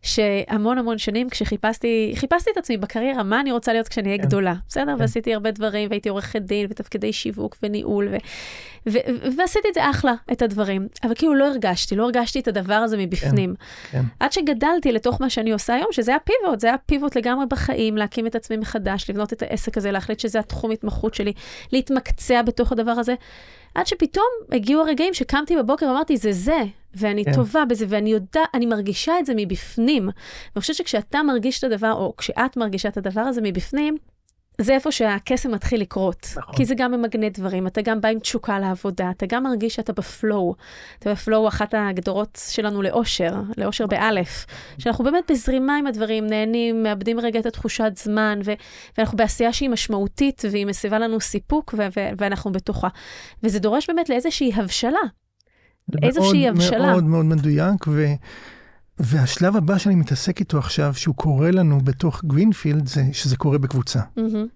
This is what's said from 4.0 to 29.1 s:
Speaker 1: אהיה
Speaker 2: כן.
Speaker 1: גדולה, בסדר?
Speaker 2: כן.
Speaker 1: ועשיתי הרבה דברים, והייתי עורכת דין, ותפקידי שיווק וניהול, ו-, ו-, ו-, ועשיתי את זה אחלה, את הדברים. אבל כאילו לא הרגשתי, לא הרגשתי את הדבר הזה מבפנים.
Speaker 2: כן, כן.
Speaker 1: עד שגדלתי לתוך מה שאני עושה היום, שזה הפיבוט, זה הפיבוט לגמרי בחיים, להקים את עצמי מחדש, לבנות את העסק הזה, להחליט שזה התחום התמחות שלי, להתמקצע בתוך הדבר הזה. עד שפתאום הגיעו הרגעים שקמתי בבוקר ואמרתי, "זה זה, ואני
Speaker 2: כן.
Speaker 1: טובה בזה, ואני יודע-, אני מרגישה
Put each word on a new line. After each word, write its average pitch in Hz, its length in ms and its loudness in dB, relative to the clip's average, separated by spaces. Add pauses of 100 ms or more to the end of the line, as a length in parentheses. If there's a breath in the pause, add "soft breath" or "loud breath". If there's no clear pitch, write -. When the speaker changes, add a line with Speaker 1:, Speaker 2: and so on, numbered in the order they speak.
Speaker 1:
אהיה 202 100 0
Speaker 2:
כן. 196 80 -2
Speaker 1:
גדולה, 190 280 2 (140)
בסדר? - 160 -2
Speaker 2:
כן. 285 160 -2
Speaker 1:
ועשיתי 226 340 0
הרבה 214 160 -2
דברים, 208 400 -2
והייתי 208 180 -2
עורכת 202 340 -4
דין, 202 280 -2
ותפקידי 214 420 -4
שיווק 208 500 -6
וניהול, 208 460 0
ו-, 196 80 -4 (720 loud breath)
ו-, 220 120 2 (240)
ו-, 262 160 -2
ועשיתי 392 300 2
את 381 60 -2
זה 302 160 2
אחלה, 269 220 2 (200)
את 247 100 0
הדברים. 202 460 0 (160)
אבל 240 100 2
כאילו 302 200 2
לא 269 120 6
הרגשתי, 208 500 0
לא 214 80 2
הרגשתי 240 360 0
את 247 80 -2
הדבר 196 260 0
הזה 220 220 2
מבפנים. 185 580 0 (360 loud breath)
Speaker 2:
כן, 135 80 -2
כן. 131 60 2 (160)
Speaker 1:
עד - 120 0
שגדלתי 294 600 2
לתוך 247 280 0
מה 262 100 0
שאני 220 200 0
עושה 220 240 0
היום, 320 180 0
שזה 247 240 2
הפיבוט, 370 440 0
זה 233 140 4
הפיבוט 277 420 0
לגמרי 254 300 0
בחיים, 226 500 0
להקים 214 300 -2
את 226 80 -4
עצמי 226 220 -4
מחדש, 202 540 -4
לבנות 208 220 -2
את 226 100 -6
העסק - 360 -4
הזה, 202 120 -2
להחליט 196 300 -4
שזה 220 180 -2
התחום 220 320 -4
התמחות 214 440 -2
שלי, 202 180 -2 (400 loud breath)
להתמקצע 254 680 2
בתוך 233 300 2
הדבר 233 200 0
הזה. 240 220 0 (600 loud breath)
עד 349 120 0
שפתאום 403 400 2 (260)
הגיעו 254 300 4
הרגעים 311 320 2
שקמתי 285 420 0
בבוקר 277 300 2
ואמרתי, 294 300 2
"זה 214 160 0
זה, 240 300 2 (320)
ואני 208 300 0
Speaker 2:
כן. 143 80 2
Speaker 1:
טובה 214 320 4
בזה, 226 240 2
ואני 214 220 2
יודע-, 214 300 0 (140)
אני 240 120 2
מרגישה 220 520 0